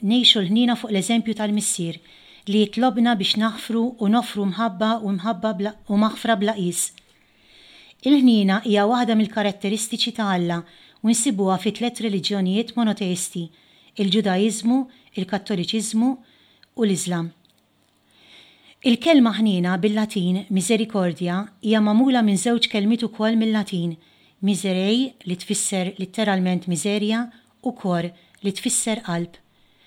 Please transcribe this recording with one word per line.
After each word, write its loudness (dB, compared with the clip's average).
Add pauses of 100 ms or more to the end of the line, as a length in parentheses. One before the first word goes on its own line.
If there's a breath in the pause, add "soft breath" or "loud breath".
ngħixu 4
l-ħnina 2
fuq -6
l-eżempju 0
tal-missier -4 (480 loud breath)
li 2
jitlobna 2
biex -2
naħfru -2 (140)
u 0
nofru 0
mħabba -2 (120)
u -4
mħabba -4
bla, -4 (180)
u 0
maħfra 0
bla 0
qis. -4 (1120 soft breath)
Il-ħnina 6 (100)
hija 4
waħda 2
mill-karatteristiċi -2
ta' -4
Alla 0 (420 soft breath)
u 2
nsibuha 2
fi -2
tliet -4
reliġjonijiet -2
monoteisti, -2 (500 soft breath)
il-Ġudajiżmu, 2 (400 loud breath)
il-Kattoliċiżmu -2 (680 soft breath)
u 2
l-Islam. -2 (1500 soft breath)
Il-kelma 6
ħnina 2
bil-Latin 0 (100)
misericordia 0 (260)
hija 4
magħmula 4
minn 2
żewġ 2
kelmiet 0
ukoll 0
mill-Latin, -2 (480 soft breath)
miserei 0 (100)
li -6
tfisser -4
litteralment -2
miserja -2 (420 loud breath)
u -4
cor -2 (380 soft breath)
li -2
tfisser -4
qalb. -6 (460 soft breath)